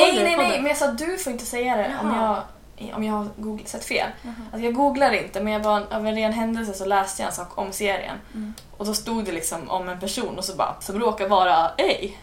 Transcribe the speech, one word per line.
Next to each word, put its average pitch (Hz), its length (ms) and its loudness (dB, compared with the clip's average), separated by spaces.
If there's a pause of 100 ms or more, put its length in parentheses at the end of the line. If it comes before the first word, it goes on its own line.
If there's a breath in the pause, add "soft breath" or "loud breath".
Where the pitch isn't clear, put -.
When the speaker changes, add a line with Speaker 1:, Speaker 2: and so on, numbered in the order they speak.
Speaker 1:
spoiler, 349 160 4
Speaker 2:
nej, 339 120 4
Speaker 1:
kolla. 359 120 4
Speaker 2:
nej, 302 120 2
men 277 80 0
jag 294 100 2
sa 285 80 4
du 320 320 -2
får 262 140 -4
inte 233 140 -8
säga 247 300 0
det 208 260 0
om 214 60 0
Speaker 1:
Jaha. 220 340 2 (340)
Speaker 2:
jag, - 200 -12
om 214 80 -2
jag 214 80 0
har 208 240 -2
googl-, 214 300 -8
sett - 180 -10
fel. - 240 0 (140)
Speaker 1:
Jaha. 233 120 -12 (180)
Speaker 2:
Alltså, 226 120 -4
jag 240 100 0
googlar 269 380 4
inte, 190 280 -2
men 214 120 0
jag 214 100 0
bara, 208 280 4
av 214 160 -2
en 214 80 0
ren 220 180 0
händelse 226 420 -2
så 190 100 -6
läste 196 380 2
jag 190 60 -2
en 180 60 -4
sak 180 240 -8
om 196 140 -4
serien. 196 440 -2 (180)
Speaker 1:
Mm. 214 200 -8 (220)
Speaker 2:
Och 208 100 -6
då 214 80 0
stod 226 300 -2
det 190 80 -4
liksom 165 380 -6
om 185 180 -2
en 180 120 -8
person 208 380 -4
och 190 60 -6
så 190 100 -6
bara, - 260 0
som 196 200 -4
råkar 208 280 2
vara 185 280 6
A. 165 160 4 (500)